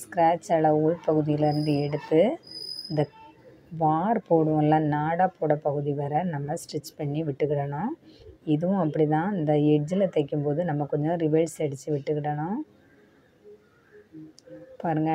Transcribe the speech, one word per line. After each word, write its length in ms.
ஸ்க்ராட்ச் 560
அளவு 300
உள்பகுதியிலேருந்து 880
எடுத்து 360
இந்த 140
வார் 360
போடுவோம்ல, 500
நாடா 320
போட 180
பகுதி 340
வரை 200
நம்ம 300
stitch 340
பண்ணி 320
விட்டுக்கிடணும். 640
இதுவும் 300
அப்படி 280
தான், 260
இந்த 160
எட்ஜில் 400
தைக்கும்போது 560
நம்ம 220
கொஞ்சம் 300
reverse 420
அடித்து 300
விட்டுக்கிடணும். 640
பாருங்க, 320